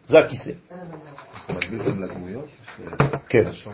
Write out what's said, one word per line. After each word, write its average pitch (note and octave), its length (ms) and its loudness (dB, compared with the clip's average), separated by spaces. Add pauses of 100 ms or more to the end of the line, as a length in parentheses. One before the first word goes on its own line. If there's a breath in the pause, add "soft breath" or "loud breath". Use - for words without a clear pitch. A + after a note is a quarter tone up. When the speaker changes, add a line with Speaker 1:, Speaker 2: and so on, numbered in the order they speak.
Speaker 1:
זה D3+ 120 8
הכיסא. - 340 2 (960)
Speaker 2:
מקביל F2+ 340 -6
גם A2 200 0
לדמויות? F#2 460 -10 (800)
Speaker 1:
כן, G2+ 200 6 (260)